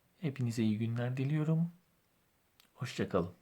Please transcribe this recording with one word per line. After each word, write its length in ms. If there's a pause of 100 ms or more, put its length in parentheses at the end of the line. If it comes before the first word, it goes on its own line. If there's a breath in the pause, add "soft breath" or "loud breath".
(180)
Hepinize 460
iyi 140
günler 400
diliyorum. 540 (1000)
Hoşça 360
kalın. 320